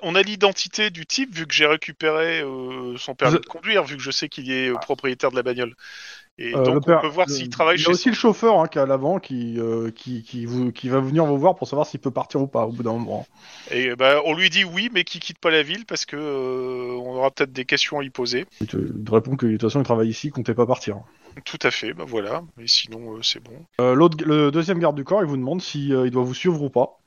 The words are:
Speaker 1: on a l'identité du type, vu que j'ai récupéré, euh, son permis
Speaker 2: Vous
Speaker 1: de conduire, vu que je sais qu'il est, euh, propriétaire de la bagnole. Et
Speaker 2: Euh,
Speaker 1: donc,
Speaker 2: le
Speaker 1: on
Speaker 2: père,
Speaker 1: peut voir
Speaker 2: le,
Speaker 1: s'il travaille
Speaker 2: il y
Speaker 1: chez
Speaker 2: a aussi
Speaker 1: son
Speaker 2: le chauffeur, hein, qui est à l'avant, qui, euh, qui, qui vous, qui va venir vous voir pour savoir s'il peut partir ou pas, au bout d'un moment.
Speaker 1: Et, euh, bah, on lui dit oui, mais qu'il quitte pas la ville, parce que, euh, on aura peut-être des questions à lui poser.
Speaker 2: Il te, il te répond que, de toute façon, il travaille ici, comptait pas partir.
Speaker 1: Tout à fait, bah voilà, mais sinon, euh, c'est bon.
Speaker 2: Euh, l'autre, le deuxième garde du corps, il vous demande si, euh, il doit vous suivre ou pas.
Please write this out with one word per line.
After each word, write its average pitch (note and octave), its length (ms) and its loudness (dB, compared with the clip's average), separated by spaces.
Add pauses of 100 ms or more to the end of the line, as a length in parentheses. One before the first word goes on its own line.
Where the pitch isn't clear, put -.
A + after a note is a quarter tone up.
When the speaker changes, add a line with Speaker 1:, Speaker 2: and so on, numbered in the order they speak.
Speaker 1:
on E3+ 100 -4
a F#3+ 80 4
l'identité G3+ 680 0
du E3 160 -16
type, C4+ 260 -4
vu D#3+ 140 -8
que - 80 -4
j'ai D3+ 100 6
récupéré, D#3+ 760 0
euh, B2+ 560 -8
son C3 180 -12
permis C3+ 180 4
Speaker 2:
Vous E3 80 2
Speaker 1:
de - 60 -18
conduire, F3+ 360 0
vu C#3+ 140 -8
que B2+ 60 -10
je C3+ 80 -6
sais D3 180 -4
qu'il C3 220 -10
est, C3 180 0
euh, B2 60 0
propriétaire C3 560 -2
de B2+ 40 -14
la B2 60 2
bagnole. B2 320 -4 (640)
Et B2 180 -6
Speaker 2:
Euh, C3+ 80 4
Speaker 1:
donc, B2+ 100 6
Speaker 2:
le C#3+ 40 2
Speaker 1:
on D3 40 2
Speaker 2:
père, D#3+ 200 6
Speaker 1:
peut D#3 60 0
voir E3+ 200 2
Speaker 2:
le, C#3+ 60 -6
Speaker 1:
s'il B2+ 160 -6
travaille E3 280 4
Speaker 2:
il - 20 -2
y D3+ 40 0
Speaker 1:
chez E3+ 60 4
Speaker 2:
a F3+ 40 6
aussi F3 100 0
Speaker 1:
son B3+ 80 4
Speaker 2:
le G#3+ 40 -2
chauffeur, A3 440 4
hein, D#3+ 80 4
qui - 100 -6
est C#3+ 40 2
à C3+ 40 4
l'avant, C#3 340 0
qui, A#2+ 380 -6
euh, A2+ 320 -2
qui, A#2 320 -10
qui A#2 240 -10
vous, B2 260 -2
qui - 160 -10
va C3 120 2
venir C#3+ 260 2
vous C#3+ 140 2
voir F3 160 4
pour C3 120 -6
savoir C#3+ 200 -2
s'il C3+ 120 -10
peut C3+ 120 -4
partir C3+ 300 -2
ou C3+ 60 0
pas, A#2 200 0
au A#2 40 -6
bout B2 120 -8
d'un A#2 100 -2
moment. G#2+ 320 -6 (460)
Speaker 1:
Et, B2+ 180 0
euh, B2 60 -4
bah, C3+ 280 6
on D#3 120 2
lui F3+ 160 2
dit F#3+ 140 2
oui, F#3 280 -4
mais F3+ 100 2
qu'il - 160 -8
quitte - 200 -12
pas F3 100 2
la D#3 140 6
ville, F#3+ 240 -8
parce E3 180 -6
que, - 100 -10
euh, B2+ 840 -4
on B2+ 140 -10
aura C3 160 2
peut-être C3+ 200 -2
des B2+ 140 -8
questions - 340 0
à C#3 40 -4
lui C3+ 80 -10
poser. B2 340 -4 (160)
Speaker 2:
Il G#2+ 60 -2
te, - 100 -6
il A2 260 -4
te A2 80 -4
répond A2+ 240 4
que, B2+ 120 0
de A2 60 4
toute A2 100 -2
façon, A#2 180 2
il B2 40 0
travaille A2+ 240 2
ici, B2+ 200 -6
comptait B2 240 -4
pas A#2+ 140 2
partir. G#2+ 300 -2 (460)
Speaker 1:
Tout - 200 -10
à B2 80 2
fait, - 220 -6
bah E3 140 -10
voilà, A#2 360 -4 (140)
mais A#2 100 -10
sinon, A2+ 500 -2
euh, A2+ 60 -10
c'est - 180 -4
bon. - 240 -20 (160)
Speaker 2:
Euh, B2+ 140 4
l'autre, D#3+ 280 6
le D3+ 280 4
deuxième E3 260 0
garde D#3+ 180 2
du C#3+ 80 -6
corps, F#3+ 200 2
il D#3+ 40 0
vous C#3+ 100 -2
demande C3+ 240 -2
si, C#3+ 300 -4
euh, C3 140 4
il B2 60 0
doit B2+ 120 2
vous B2+ 120 -4
suivre E3 260 0
ou C#3+ 80 -2
pas. - 380 0